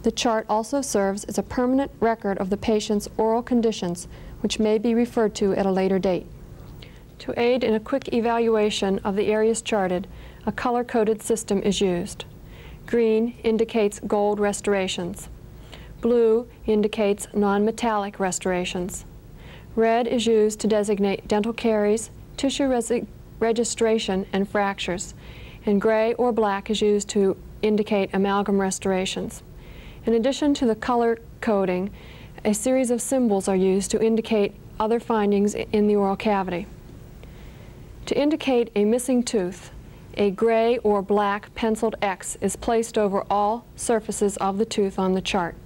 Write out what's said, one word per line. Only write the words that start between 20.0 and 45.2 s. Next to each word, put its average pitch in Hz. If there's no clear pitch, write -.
is 226
used 214
to -
designate 202
dental 214
caries, 214
tissue 277
resi-, 233
registration, 220
and 196
fractures. 196
And 202
gray 220
or 247
black 208
is 220
used 208
to 196
indicate 208
amalgam 196
restorations. 190
In 226
addition 269
to 277
the 220
color 233
coding, 190
a 214
series 262
of 240
symbols 233
are 196
used 190
to 214
indicate 226
other 220
findings 208
i-, -
in 208
the 208
oral 196
cavity. 190
To -
indicate 269
a 208
missing 247
tooth, 190
a 202
gray 226
or 208
black 202
penciled 220
X -
is 196
placed 226
over 196
all 208
surfaces 214
of 196
the 226
tooth 202
on 185
the 190